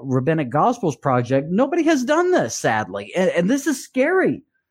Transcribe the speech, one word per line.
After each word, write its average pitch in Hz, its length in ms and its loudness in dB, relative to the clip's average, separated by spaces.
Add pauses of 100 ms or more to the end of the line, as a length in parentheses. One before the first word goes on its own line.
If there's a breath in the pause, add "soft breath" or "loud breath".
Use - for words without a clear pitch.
Rabbinic 131 460 0
Gospels 170 480 0
Project, 131 540 0
nobody 277 320 0
has 285 220 2
done 320 260 0
this, 247 260 0
sadly. 107 580 -4
And, 175 160 2
and 170 200 0
this 277 160 0
is 311 160 -2
scary 277 600 0 (280)